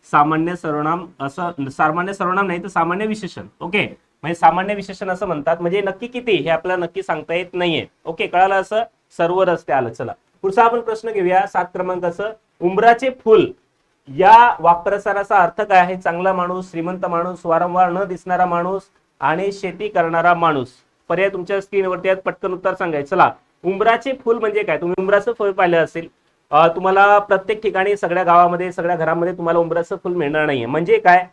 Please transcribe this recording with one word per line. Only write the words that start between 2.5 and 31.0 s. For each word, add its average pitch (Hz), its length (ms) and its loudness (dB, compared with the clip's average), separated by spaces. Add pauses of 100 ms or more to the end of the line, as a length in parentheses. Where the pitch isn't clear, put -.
तर 202 60 -12
सामान्य 180 380 -2
विशेषण. 208 360 -8 (180)
ओके, 160 360 -4 (260)
म्हणजे 165 120 -6
सामान्य 185 400 2
विशेषण 196 360 -10
असं 185 160 -4
म्हणतात. 165 340 -2
म्हणजे 175 200 -2
नक्की 190 260 -6
किती 247 260 -4
हे 160 180 0
आपल्याला 175 340 -2
नक्की 180 180 -8
सांगता 165 320 -6
येत 175 200 -6
नाहीये. 170 320 -2 (180)
ओके, 165 220 -6
कळालं 185 280 2
असं? 196 280 -2 (360)
सर्व 180 240 0
रस्ते 170 300 0
आलं. 127 200 0
चला 117 200 -10 (300)
पुढचा 196 220 2
आपण 233 160 2
प्रश्न 226 300 -8
घेऊया, 190 360 0
सात 185 180 -4
क्रमांकाचं. 180 680 -6 (300)
उंबराचे 233 480 4 (140)
फुल 202 220 6 (600)
या 214 520 6
वाक्प्रचाराचा 196 760 0
अर्थ 175 240 2
काय 202 180 4
आहे? 180 180 2
चांगला 180 360 -2
माणूस, 180 380 -4
श्रीमंत 180 360 -6
माणूस, 175 380 -4
वारंवार 175 460 2
न 180 140 -4
दिसणारा 180 420 -2
माणूस 180 360 -2 (380)
आणि 180 320 0
शेती 190 360 -8
करणारा 170 460 2
माणूस. 156 340 0 (400)
पर्याय 190 200 0
तुमच्या 196 320 -4
स्क्रीनवरती 190 480 -2
आहेत, 190 140 0
पटकन 185 300 -6
उत्तर 185 220 -4
सांगायचं. 156 360 -6
चला, 170 220 4 (320)
उंबराचे 226 480 0 (120)
फूल 226 140 0
म्हणजे 214 240 -2
काय? 180 140 -2
तुम्ही 175 260 -4
उंबराचं 202 360 0
फळ 202 120 0
पाहिलं 180 340 2
असेल, 165 240 -10 (420)
अ, 156 180 4
तुम्हाला 190 500 4
प्रत्येक 208 440 -2
ठिकाणी, 196 340 0
सगळ्या 185 260 -2
गावामध्ये, 175 500 2
सगळ्या 175 240 -2
घरामध्ये 165 360 -2
तुम्हाला 170 260 0
उंबराचं 170 380 -2
फूल 175 180 -6
मिळणार 151 320 0
नाहीये. 135 200 -2
म्हणजे 165 320 0
काय? 180 340 4